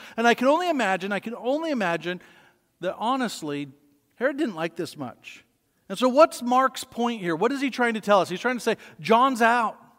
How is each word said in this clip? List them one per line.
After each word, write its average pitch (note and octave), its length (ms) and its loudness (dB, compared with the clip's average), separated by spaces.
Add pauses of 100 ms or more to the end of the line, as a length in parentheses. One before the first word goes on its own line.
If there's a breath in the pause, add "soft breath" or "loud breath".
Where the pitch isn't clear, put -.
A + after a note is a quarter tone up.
(180 loud breath)
and A#3 100 4
I A#3+ 60 8
can B3 120 0
only E4+ 220 4
imagine, G3+ 420 0
I G3 100 -2
can A3+ 140 -10
only C#4 360 -4
imagine F3+ 500 -2 (600 soft breath)
that F3 180 -6
honestly, F#3+ 720 -4 (480)
Herod C#4 200 -2
didn't B3+ 200 -4
like E3 200 -6
this E3 180 -8
much. - 480 -14 (460)
And F#3+ 100 -10
so B3 100 2
what's D#4 320 4
Mark's B3+ 440 0
point A#3 360 -4
here? F3 140 -2
What G3 160 2
is C#4 100 -6
he C#4 80 -2
trying A#3 260 -2
to A3 60 -6
tell G3+ 200 4
us? D#3+ 80 0
He's F3+ 100 -6
trying B3 160 -2
to A#3 80 -8
say, A3 140 -2 (240 loud breath)
John's A3+ 420 2
out. A3+ 340 2 (220)